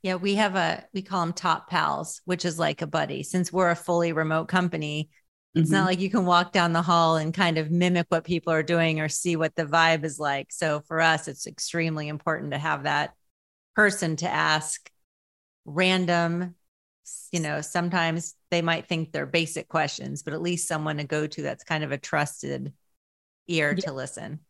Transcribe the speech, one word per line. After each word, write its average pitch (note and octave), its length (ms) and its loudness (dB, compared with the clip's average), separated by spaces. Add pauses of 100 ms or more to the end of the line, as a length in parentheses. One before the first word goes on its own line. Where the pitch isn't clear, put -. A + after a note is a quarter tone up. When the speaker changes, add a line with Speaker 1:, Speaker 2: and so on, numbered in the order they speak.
Speaker 1:
Yeah, F#3 140 -2
we G3 180 0
have G3+ 200 2
a, E3 380 0
we F#3+ 100 -4
call F#3 200 -2
'em E3+ 100 0
top - 380 -2
pals, D#3 560 -2
which F3+ 180 -2
is E3 140 -2
like D3+ 220 0
a D#3+ 60 -4
buddy. C#3+ 360 -2
Since F3+ 280 -2
we're F3 200 4
a E3+ 40 4
fully E3+ 380 0
remote D#3+ 360 0
company, D#3 600 -2 (440)
it's D#3+ 160 4
not G3 100 4
Speaker 2:
Mm-hmm. F#3+ 80 4
Speaker 1:
like F#3 140 2
you F#3+ 100 0
can G3 160 2
walk F3 260 4
down E3+ 200 4
the E3 80 4
hall E3 360 4
and D#3 180 -2
kind E3+ 240 2
of D#3 140 -2
mimic F3 360 2
what E3 140 0
people E3+ 300 -2
are D#3 100 2
doing D#3+ 380 2
or D#3 80 -2
see E3+ 260 -2
what D#3 220 -2
the E3 80 0
vibe D#3+ 400 4
is D3 120 -6
like. C#3+ 360 -2
So D3+ 340 -2
for D#3+ 140 -2
us, D#3+ 260 4
it's - 220 -10
extremely D#3+ 580 -4
important D3+ 460 -4
to C#3+ 60 -4
have D3 260 -4
that D3 300 -2 (600)
person G3 420 4
to E3 120 -4
ask D#3 600 0 (760)
random, F3 880 2 (500)
s-, - 280 -18
you E3+ 80 -2
know, D3+ 220 -4
sometimes E3+ 720 -2 (160)
they E3+ 100 2
might E3 240 0
think D#3+ 240 -4
they're D3 160 -4
basic D#3+ 400 -2
questions, C#3+ 560 -4
but D3 120 -6
at D#3+ 60 -6
least F3 280 -2
someone D3+ 300 -2
to D3+ 60 -6
go D3+ 220 -2
to D3+ 160 -8
that's C#3 220 -6
kind D#3 180 -2
of C#3 80 -4
a C#3 80 -4
trusted C#3 720 -4 (760)
ear D3+ 280 2
Speaker 2:
Yeah. F#3+ 100 -4
Speaker 1:
to D3+ 60 -6
listen. B2+ 460 -10 (120)